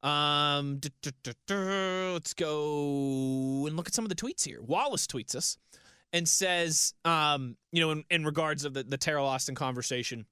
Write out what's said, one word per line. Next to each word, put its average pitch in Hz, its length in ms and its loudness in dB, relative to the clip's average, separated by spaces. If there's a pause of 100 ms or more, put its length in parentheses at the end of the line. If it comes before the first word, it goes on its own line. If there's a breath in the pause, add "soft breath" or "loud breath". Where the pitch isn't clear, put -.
Um, 147 760 2
duh, 143 100 -6 (120)
duh, 147 100 -6 (120)
duh, 123 100 -8 (140)
duh. 190 640 -2
Let's 170 200 -6
go 139 1300 0
and 156 100 -2
look 175 100 -4
at - 60 -6
some 226 120 0
of 214 40 -4
the 196 60 -2
tweets 240 300 -4
here. - 160 -10
Wallace 208 460 0
tweets - 280 -6
us - 220 -2 (540 loud breath)
and 170 160 2
says, 175 680 4 (120)
um, 147 500 4 (160)
you 170 100 2
know, 160 100 4
in, 151 180 -2
in 170 160 2
regards 151 400 0
of 143 80 -4
the, 135 100 -4
the 131 140 -4
Teryl 147 260 0
Austin 135 320 0
conversation 123 760 -4